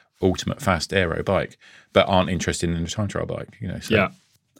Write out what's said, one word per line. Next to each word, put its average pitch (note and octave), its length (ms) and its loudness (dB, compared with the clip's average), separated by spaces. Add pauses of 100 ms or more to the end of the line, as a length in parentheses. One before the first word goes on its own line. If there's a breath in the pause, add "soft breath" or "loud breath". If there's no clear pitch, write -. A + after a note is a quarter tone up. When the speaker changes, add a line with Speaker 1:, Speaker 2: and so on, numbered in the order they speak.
(200 soft breath)
Speaker 1:
ultimate F#2 400 0
fast F2 320 0
aero E2 300 0
bike, F#2 340 -2 (360 soft breath)
but G2 160 6
aren't F#2 220 4
interested E2+ 400 -2
in E2+ 60 -2
a E2 120 -4
time G#2 200 -4
trial E2+ 180 -6
bike, - 340 -10
you - 80 -8
know, - 120 -8
so. - 140 -4
Speaker 2:
Yeah. G2 140 2 (520)